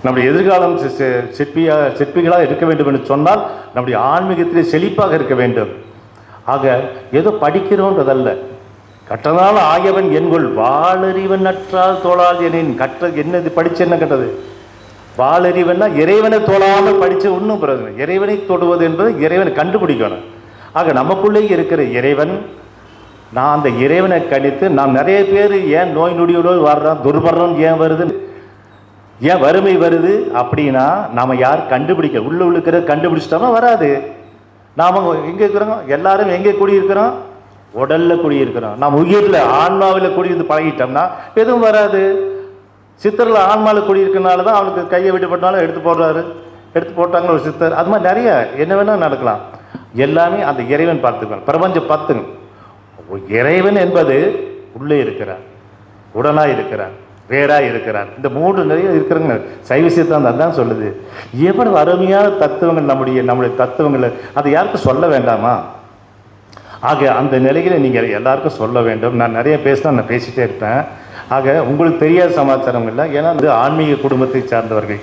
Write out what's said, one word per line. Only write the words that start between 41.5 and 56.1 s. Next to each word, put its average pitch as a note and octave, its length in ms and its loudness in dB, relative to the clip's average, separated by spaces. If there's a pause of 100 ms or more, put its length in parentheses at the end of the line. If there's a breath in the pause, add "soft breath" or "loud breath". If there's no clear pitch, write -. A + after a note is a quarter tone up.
வராது. G#3 340 2 (1000)
சித்தர்கள் G#3+ 500 2
ஆன்மாவில G#3+ 340 2
குடியிருக்கனால F#3+ 640 2
தான் A3 100 4
அவனுக்கு F#3+ 240 -2 (100)
கையை F#3 200 2
விட்டுப்பட்டாலும் F3+ 520 0
எடுத்து E3 220 -4
போடுறாரு, E3 360 0 (540 loud breath)
எடுத்து E3 220 -4
போட்டாங்கன்னு F3 380 0
ஒரு C3+ 100 -2
சித்தர். D#3 340 -2
அது E3+ 120 0
மாதிரி F#3 180 0
நிறைய A3+ 200 0 (340)
என்ன F3 140 -2
வேணா G3+ 180 2 (100)
நடக்கலாம். B2 360 -2 (640 loud breath)
எல்லாமே F3 340 0 (100)
அந்த C3 120 -4 (120)
இறைவன் D#3+ 320 0
பார்த்துக்கணும். A2 420 -4
பிரபஞ்சம் E3+ 440 0
பார்த்துக்கணும். D3+ 380 -4 (1120 loud breath)
இறைவன் F#3 460 2
என்பது D#3 320 2 (640)
உள்ளே D3 260 -2
இருக்கிறார், G2 360 -8 (800)